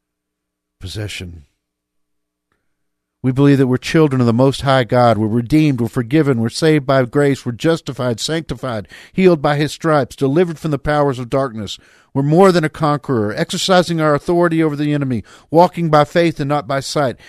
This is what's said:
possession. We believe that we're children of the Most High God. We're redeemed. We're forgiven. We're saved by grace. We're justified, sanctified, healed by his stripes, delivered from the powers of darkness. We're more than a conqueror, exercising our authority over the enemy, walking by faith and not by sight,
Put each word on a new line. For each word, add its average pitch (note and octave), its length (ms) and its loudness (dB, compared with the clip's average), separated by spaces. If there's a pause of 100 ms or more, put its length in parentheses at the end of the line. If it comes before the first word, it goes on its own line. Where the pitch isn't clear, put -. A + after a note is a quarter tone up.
(800)
possession. F2+ 680 -12 (1800)
We B2+ 80 0
believe C#3 260 4
that C3+ 100 2
we're B2+ 100 0
children D3 440 0
of A#2+ 60 2
the A#2 60 4
Most B2+ 280 0
High C3 220 0
God. A#2+ 340 2
We're A2 100 -2
redeemed. B2 540 0
We're A2+ 60 -2
forgiven. C3 520 0
We're A2+ 100 -2
saved D#3 360 0
by C3+ 200 2
grace. C#3 400 0
We're B2 60 -4
justified, B2+ 680 -4
sanctified, C3 680 -8 (240)
healed F3 300 4
by D3 160 0
his D3+ 140 -2
stripes, D3+ 440 -2
delivered D3+ 440 0
from E3 120 -6
the C#3 80 -2
powers C#3+ 400 -2
of A#2+ 100 -10
darkness. A2+ 500 -6 (340)
We're C#3 100 0
more F3 280 6
than E3+ 120 2
a D3+ 60 -2
conqueror, C#3 680 -2
exercising E3+ 680 0
our D3+ 140 2
authority E3+ 480 0
over D3 120 -2
the D3 160 -2
enemy, C3 320 -2 (280)
walking E3+ 400 2
by D3+ 120 6
faith E3+ 360 0
and C#3+ 80 -4
not C#3+ 200 -4
by C3+ 120 -4
sight, C3 380 -4 (120)